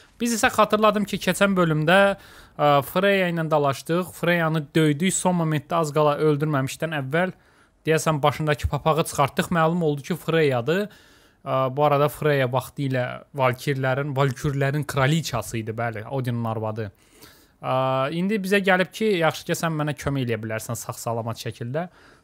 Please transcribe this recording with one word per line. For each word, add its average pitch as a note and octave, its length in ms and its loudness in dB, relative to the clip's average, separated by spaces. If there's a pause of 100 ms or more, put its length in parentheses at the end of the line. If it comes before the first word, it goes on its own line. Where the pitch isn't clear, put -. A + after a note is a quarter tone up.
(200)
Biz A#3+ 160 -2
isə B3 180 2
xatırladım G#3+ 560 2
ki, G#3 80 -4
keçən G3 400 2
bölümdə, D#3+ 400 4 (560)
ə, D3 140 2 (180)
Freya F#3+ 460 2
ilə E3 180 -2
dalaşdıq. D#3 640 0
Freyanı E3 480 2 (120)
döydük, D#3 420 2
son F#3 240 0
momentdə D#3+ 400 0
az D#3 160 0
qala D3+ 260 4
öldürməmişdən D3+ 800 0
əvvəl D#3+ 340 -2 (540)
deyəsən D#3 340 2
başındakı D3 480 0
papağı D3+ 400 2
çıxartdıq. - 480 0
Məlum E3 240 2
oldu D3 240 -2
ki, F#3 80 -4
Freyadır. D#3 720 0 (560)
Ə, C3+ 160 -2 (160)
bu D3 140 2
arada C#3+ 260 4
Freya C#3+ 320 2
vaxtilə B2+ 640 -2 (260)
Valkirlərin, C3+ 800 0
Valkürlərin C#3 720 0
kraliçası C3+ 800 0
idi, A2 100 -8
bəli, A2+ 320 -6
Odinin A#2+ 400 -4
arvadı. A2 460 -6 (680)
Ə, C3 160 -4 (400)
indi F#3+ 240 0
bizə G3 240 0
gəlib F#3 320 2
ki, G#3+ 300 0
yaxşı - 260 0
ki, E3 140 -2
sən D#3+ 180 -2
mənə D3 160 -4
kömək C#3 300 -2
eləyə A2 180 -2
bilərsən A2 320 -6
sağ-salamat A#2 640 -6
şəkildə. B2 460 -6 (360)